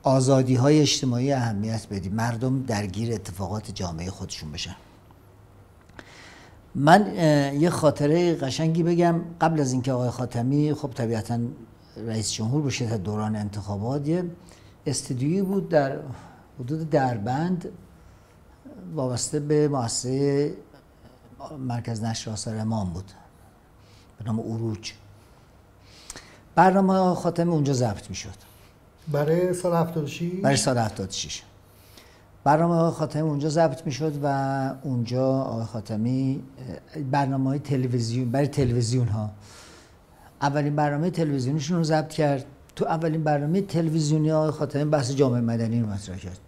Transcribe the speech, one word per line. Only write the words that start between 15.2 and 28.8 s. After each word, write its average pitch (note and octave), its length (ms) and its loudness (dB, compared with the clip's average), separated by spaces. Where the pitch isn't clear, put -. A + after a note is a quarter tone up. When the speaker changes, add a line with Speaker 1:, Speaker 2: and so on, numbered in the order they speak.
Speaker 1:
بود F#3 280 -2
در D3 300 2
حدود D#3 300 -4
دربند C3+ 800 0
وابسته C3 440 -2
به D3+ 280 4
مؤسسهٔ C#3 840 0
مرکز A#2+ 440 -4
نشر A2+ 280 -4
آثار A2 260 -6
امام A2 320 -2
بود F2+ 220 -10
به G#2+ 60 -12
نام A2+ 140 -2
اروج. A2 540 -6
برنامهٔ F#3+ 400 6
آقای F#3 280 2
خاتمی E3+ 280 0
اونجا C#3+ 220 2
ضبط A#2+ 360 -2
می‌شد. - 380 -12